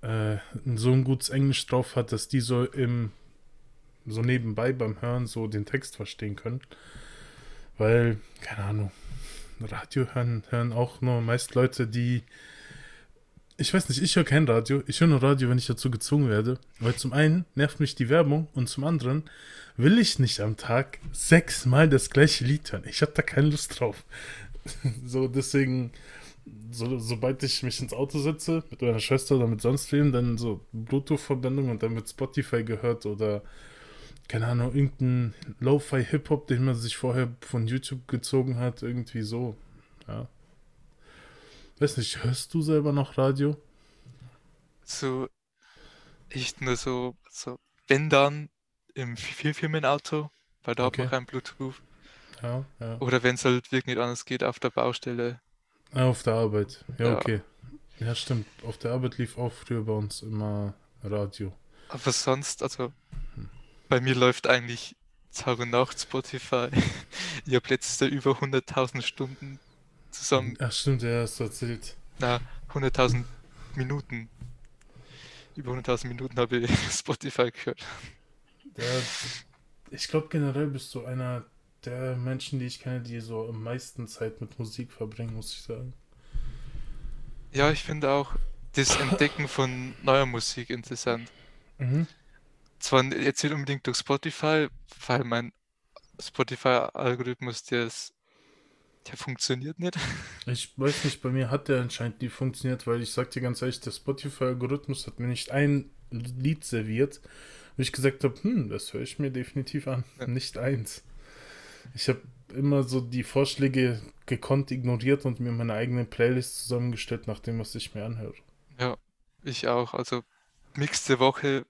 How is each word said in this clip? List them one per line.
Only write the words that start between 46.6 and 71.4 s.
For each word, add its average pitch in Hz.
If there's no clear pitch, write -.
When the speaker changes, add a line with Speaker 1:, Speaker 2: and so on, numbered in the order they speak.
Speaker 2:
nur 127
so, 123
so, -
wenn 147
dann 143
im 120
Vierfirmenauto, 151
weil 120
da 123
hat 127
man 127
Speaker 1:
Okay. 127
Speaker 2:
kein 123
Bluetooth. -
Speaker 1:
Ja, 123
ja. 113
Speaker 2:
Oder 123
wenn's 123
halt 123
wirklich 131
nicht 123
anders 120
geht, 127
auf 127
der 123
Baustelle. 120
Speaker 1:
Ah, 127
auf 127
der 113
Arbeit. 107
Ja, 117
Speaker 2:
Ja. 117
Speaker 1:
okay. 107
Ja, 117
stimmt. 113
Auf 113
der 117
Arbeit 127
lief 120
auch 123
früher 117
bei 110
uns 104
immer 107
Radio. 101
Speaker 2:
Aber 131
sonst, -
also, 127
Speaker 1:
Hm. 104
Speaker 2:
bei 127
mir 131
läuft 123
eigentlich 120
Tag 123
und 120
Nacht 123
Spotify. 127
<laughs> -
Ich 131
hab 123
letztes -
Jahr 135
über 135
hunderttausend 131
Stunden 135
zusammen. 131
Speaker 1:
Ach 123
stimmt, 131
ja, 117
hast -